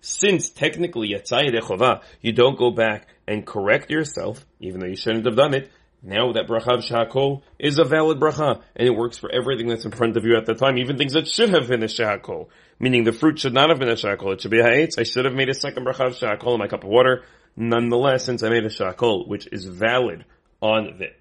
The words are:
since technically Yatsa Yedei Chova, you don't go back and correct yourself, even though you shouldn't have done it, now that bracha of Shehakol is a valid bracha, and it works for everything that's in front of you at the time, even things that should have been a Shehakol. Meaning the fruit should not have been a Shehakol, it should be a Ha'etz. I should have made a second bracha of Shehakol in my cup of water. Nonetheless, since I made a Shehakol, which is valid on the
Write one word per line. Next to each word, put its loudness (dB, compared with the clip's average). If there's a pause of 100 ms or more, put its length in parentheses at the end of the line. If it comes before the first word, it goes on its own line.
since 0
technically -4
Yatsa -2
Yedei 0
Chova, 0 (180)
you -4
don't 4
go 4
back -2 (180)
and -4
correct -2
yourself, -6 (160)
even -10
though -6
you -8
shouldn't -2
have 0
done 4
it, -6 (320)
now -2
that -2
bracha 0
of -2
Shehakol 0 (160)
is 0
a 8
valid 2
bracha, 0 (160)
and 2
it 4
works -4
for -10
everything -2
that's -4
in -8
front 0
of -4
you 6
at 0
the 0
time, 2
even -2
things -2
that 0
should 2
have 2
been 0
a -2
Shehakol. -4 (300)
Meaning 2
the 4
fruit 2
should -4
not 4
have 4
been 0
a 2
Shehakol, -4
it -14
should -6
be 6
a 6
Ha'etz. 4
I 2
should -2
have 0
made 0
a -2
second -6
bracha -2
of -4
Shehakol -2
in 0
my -2
cup -6
of -6
water. 4 (320)
Nonetheless, 2
since -4
I 0
made 2
a -2
Shehakol, 0
which -8
is -10
valid -2 (340)
on 0
the -10 (140)